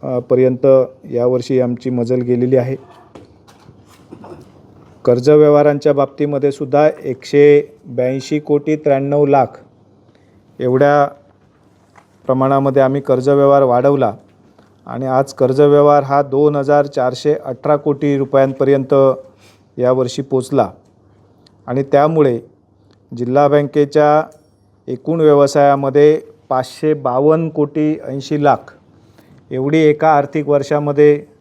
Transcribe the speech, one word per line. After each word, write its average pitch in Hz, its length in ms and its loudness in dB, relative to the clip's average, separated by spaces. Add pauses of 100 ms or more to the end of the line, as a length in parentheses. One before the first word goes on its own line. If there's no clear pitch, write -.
अ, 131 160 -4
पर्यंत 127 480 0 (440)
यावर्षी 123 480 -2
आमची 123 300 -4
मजल 123 320 -4
गेलेली 123 360 0
आहे. 127 180 -4 (2250)
कर्ज 123 240 0
व्यवहारांच्या 147 640 4
बाबतीमध्ये 143 580 -2
सुद्धा 143 380 0 (140)
एकशे 143 720 2 (100)
ब्याऐंशी 131 540 -6
कोटी 147 360 -4
त्र्याण्णव 143 500 -2
लाख 139 200 2 (1120)
एवढ्या 143 480 2 (1160)
प्रमाणामध्ये 135 560 0
आम्ही 135 200 0
कर्ज 131 280 -2
व्यवहार 139 340 2
वाढवला 127 500 0 (720)
आणि 120 200 -12
आज 131 280 -2
कर्ज 131 280 0
व्यवहार 147 420 4
हा 139 180 -2
दोन 143 340 0
हजार 143 300 0
चारशे 139 500 -4 (100)
अठरा 143 300 -4
कोटी 143 420 -2
रुपयांपर्यंत 135 760 0 (840)
यावर्षी 127 440 -2
पोचला 127 500 -2 (960)
आणि 127 160 -4
त्यामुळे 143 560 0 (800)
जिल्हा 127 300 0
बँकेच्या 147 760 0 (640)
एकूण 151 340 -6
व्यवसायामध्ये 143 1000 2 (280)
पाचशे 135 440 -4
बावन्न 147 560 -2
कोटी 151 560 -4
ऐंशी 139 380 -8
लाख 135 300 -2 (800)
एवढी 135 260 -4
एका 156 320 2
आर्थिक 143 380 -2
वर्षामध्ये 147 760 0 (180)